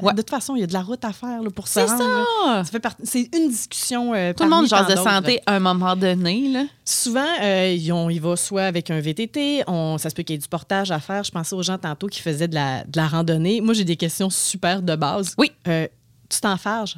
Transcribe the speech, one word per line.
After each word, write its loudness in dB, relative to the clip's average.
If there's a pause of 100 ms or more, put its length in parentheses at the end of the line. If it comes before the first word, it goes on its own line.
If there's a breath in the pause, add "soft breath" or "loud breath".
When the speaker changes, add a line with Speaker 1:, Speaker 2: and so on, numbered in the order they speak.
Speaker 1:
Ouais. 4
Speaker 2:
De -2
toute -4
façon, -4
il 0
y 0
a 0
de -4
la -2
route -8
à -6
faire, -8
là, -4
pour -8
se -4
Speaker 1:
C'est 4
Speaker 2:
rendre, 2
Speaker 1:
ça. 2 (520)
Speaker 2:
là. 0
Ça -6
fait -4
partie, -6
c'est -2
une 4
discussion, -4
euh, 0
Speaker 1:
Tout -2
le 6
monde 6
Speaker 2:
parmi -
Speaker 1:
jase 6
Speaker 2:
tant 4
Speaker 1:
de 4
Speaker 2:
d'autres. 2
Speaker 1:
santé 2
à 4
un 2
moment 2
donné, 2
là. 0 (200)
Speaker 2:
Souvent, 0 (160)
euh, 2
ils -2
ont, 0
ils 0
vont 0
soit 0
avec -2
un 0
V -2
T -4
T, 0
on... 0
ça -4
se -8
peut -6
qu'il -6
y -2
ait -8
du -10
portage -2
à -2
faire. -6
Je -8
pensais -6
aux -4
gens -2
tantôt -6
qui -10
faisaient -2
de -4
la, -2
de -8
la 4
randonnée. 2
Moi, 4
j'ai 2
des 0
questions -2
super 0
de 0
base. -2
Speaker 1:
Oui. 4 (160)
Speaker 2:
Euh, 0 (420)
tu -4
t'enfarges. -2